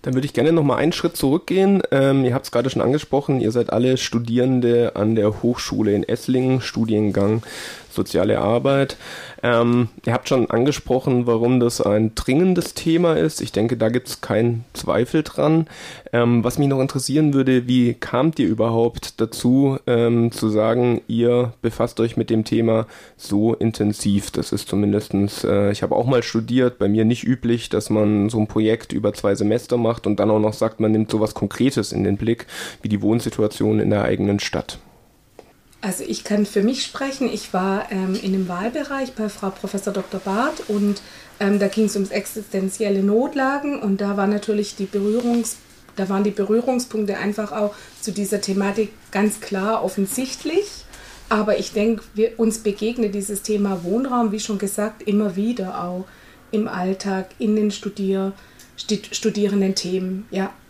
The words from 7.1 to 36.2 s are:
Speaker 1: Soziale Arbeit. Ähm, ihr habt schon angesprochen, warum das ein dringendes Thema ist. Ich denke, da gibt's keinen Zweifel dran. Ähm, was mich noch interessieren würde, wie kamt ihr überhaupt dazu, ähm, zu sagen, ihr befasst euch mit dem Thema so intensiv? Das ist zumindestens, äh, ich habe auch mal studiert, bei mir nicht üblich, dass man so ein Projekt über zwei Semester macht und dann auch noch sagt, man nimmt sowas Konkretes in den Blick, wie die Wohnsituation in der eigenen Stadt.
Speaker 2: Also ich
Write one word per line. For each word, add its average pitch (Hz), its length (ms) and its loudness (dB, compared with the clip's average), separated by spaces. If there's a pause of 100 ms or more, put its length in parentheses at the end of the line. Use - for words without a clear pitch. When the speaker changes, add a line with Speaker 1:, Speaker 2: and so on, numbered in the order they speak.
Speaker 1:
Soziale 104 500 0
Arbeit. 135 580 0 (440)
Ähm, 120 460 2 (180)
ihr 117 60 0
habt 123 160 -2
schon 131 240 2
angesprochen, 127 760 0
warum 120 340 2
das 120 180 2
ein 110 340 2
dringendes 175 600 2
Thema 165 400 2
ist. 156 280 0
Ich - 120 -8
denke, 117 240 0
da 113 100 0
gibt's - 320 -2
keinen 117 540 0
Zweifel 127 500 0
dran. 156 440 2 (440)
Ähm, 120 320 4
was 123 140 -2
mich 143 100 2
noch 135 140 2
interessieren 139 520 2
würde, 127 360 4
wie 123 240 4
kamt 143 440 0
ihr 104 120 2
überhaupt 113 720 0
dazu, 131 680 2
ähm, 117 460 2
zu 110 160 0
sagen, 117 580 2
ihr 117 540 2
befasst 117 400 -2
euch 117 160 0
mit 113 120 -2
dem 110 140 2
Thema 113 420 2 (300)
so 107 380 0
intensiv? 104 760 0
Das - 220 -4
ist - 160 -4
zumindestens, 101 800 0
äh, 101 260 2
ich 101 100 -4
habe - 140 0
auch 120 100 2
mal 120 160 4
studiert, 120 560 0
bei 101 120 2
mir 110 160 4
nicht 120 180 2
üblich, 120 460 0
dass - 200 -2
man 107 380 2
so 113 120 0
ein 107 80 2
Projekt 110 440 0
über 104 220 0
zwei 101 220 0
Semester 117 420 0
macht 113 280 0
und 104 140 0
dann 104 120 4
auch 107 80 4
noch 107 120 2
sagt, 110 300 -2
man 107 100 4
nimmt 110 180 2
sowas 110 240 0
Konkretes - 600 0
in - 100 0
den 98 140 2
Blick, 117 280 -2 (360)
wie 110 80 -4
die 104 120 0
Wohnsituation 107 760 0
in 104 100 2
der 104 140 2
eigenen 101 380 0
Stadt. - 380 -6 (1040)
Speaker 2:
Also 190 260 -6
ich - 160 -8